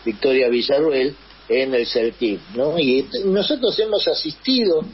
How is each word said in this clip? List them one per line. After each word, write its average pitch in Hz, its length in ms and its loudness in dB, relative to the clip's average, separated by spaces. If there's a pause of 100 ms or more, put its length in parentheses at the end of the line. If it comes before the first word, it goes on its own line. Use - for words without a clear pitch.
Victoria 123 460 2
Villarruel 139 640 0 (320)
en 131 260 0
el 120 120 2
celtiv, 113 540 -2 (140)
¿no? 151 240 -2
Y 131 220 2
est-, 214 240 -6
nosotros 208 540 0
hemos 214 280 0
asistido 220 760 0 (120)